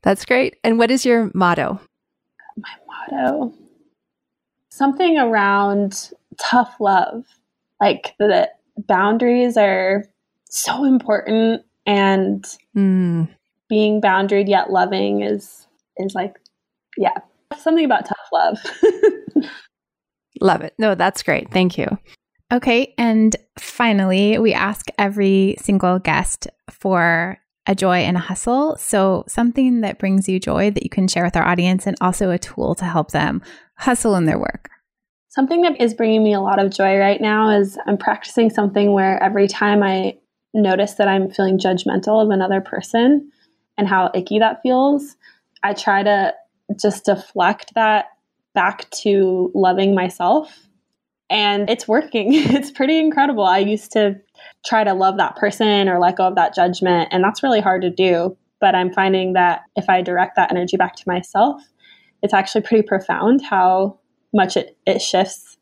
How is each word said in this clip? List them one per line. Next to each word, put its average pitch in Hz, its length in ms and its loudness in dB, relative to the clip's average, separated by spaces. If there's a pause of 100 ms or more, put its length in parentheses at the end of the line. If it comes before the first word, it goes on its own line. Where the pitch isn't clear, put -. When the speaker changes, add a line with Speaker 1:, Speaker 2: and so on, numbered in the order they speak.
Speaker 1:
That's 196 220 -2
great. 262 380 0
And 226 160 2
what 233 120 2
is 254 140 0
your 233 300 2
motto? 175 460 0 (760)
Speaker 2:
My - 140 -16 (160)
motto? - 680 -6 (1160)
Something 302 480 0
around 202 920 0 (280)
tough - 400 0
love. 196 460 0 (560)
Like, - 380 -2
that 196 400 0 (180)
boundaries 233 800 0
are 196 480 0 (460)
so - 340 -6
important, 226 760 0 (240)
and 196 580 0 (320)
Speaker 1:
Mm. 185 520 2 (400)
Speaker 2:
being 214 320 2
boundaried 196 480 0
yet 196 220 0
loving 190 520 0
is, 208 440 -8 (300)
is 190 180 -8
like, 196 240 -8 (580)
yeah, - 220 -2 (400)
something 320 260 0
about 240 220 0
tough - 260 -10
love. 170 260 0 (240)
<laughs> - 680 0 (920)
Speaker 1:
Love 190 220 0
it. - 160 -14
No, 214 160 0
that's 175 300 -2
great. - 260 -2
Thank 185 260 0
you. - 100 -4 (680)
Speaker 3:
Okay. 247 440 0
And 220 380 2 (240)
finally, 202 800 0
we 220 160 2
ask 202 320 -4 (100)
every 196 640 0
single 185 380 0
guest - 480 -4 (240)
for 175 680 -2 (300)
a 196 60 0
joy 185 240 0
and 180 180 0
a 175 40 -2
hustle. 262 580 -4
So 190 500 0
something 240 540 0
that - 160 -6
brings 190 300 0
you 185 120 0
joy - 300 0
that 202 120 -6
you - 60 -8
can 190 180 0
share 170 160 -2
with 180 140 -2
our 165 100 2
audience, 180 400 0
and 190 140 -4
also 185 300 0
a 175 80 -2
tool - 380 -6
to 180 100 -8
help 165 240 -4
them 156 320 -2 (340)
hustle 240 400 0
in 175 80 0
their 156 140 0
work. - 320 -8 (580)
Speaker 2:
Something 277 340 0
that 339 180 0
is 233 120 2
bringing 220 320 2
me 214 80 4
a 196 80 0
lot 196 180 0
of 196 120 2
joy 196 260 0
right 196 240 2
now 214 300 2
is 202 360 0
I'm 202 120 -2
practicing - 500 0
something 202 440 0
where 190 300 2
every 202 240 2
time 208 360 0
I 190 340 -2 (380)
notice 202 400 0
that 202 140 0
I'm 190 220 0
feeling 190 280 0
judgmental 190 640 0
of 214 80 2
another 190 320 0
person 247 680 0 (460)
and 202 100 -2
how 185 280 0
icky 190 240 -2
that 220 240 0
feels, 277 540 0 (460)
I 208 120 -2
try 202 280 0
to 202 320 2 (460)
just 196 240 -2
deflect 202 680 -2
that 214 320 2 (480)
back 190 360 -2 (120)
to 185 520 0
loving 196 400 2
myself. 196 760 -2 (600)
And 202 380 0
it's - 180 -4
working. 233 460 0
<laughs> - 20 4
It's 277 360 0
pretty 302 280 0
incredible. 285 460 0
I 185 140 2
used 208 340 -2
to 202 260 0 (460)
try 220 200 2
to 196 100 0
love 190 240 0
that - 180 -2
person 208 520 0
or 180 100 2
let 180 180 2
go 185 100 2
of 185 100 0
that 170 180 2
judgment, 180 580 0
and 185 100 0
that's 208 200 -2
really 247 180 2
hard 185 220 0
to 180 80 -2
do. 180 460 0 (240)
But 190 140 4
I'm 180 180 0
finding 190 420 0
that 180 280 2 (140)
if 202 120 -4
I 185 140 2
direct 180 340 -2
that 180 140 2
energy 180 260 -2
back 180 200 -2
to - 100 -20
myself, 196 560 0 (600)
it's 208 120 -2
actually 202 280 0
pretty 220 200 2
profound 208 600 0
how 190 560 0 (340)
much 196 240 2
it, - 200 -6 (100)
it 202 140 0
shifts - 600 -4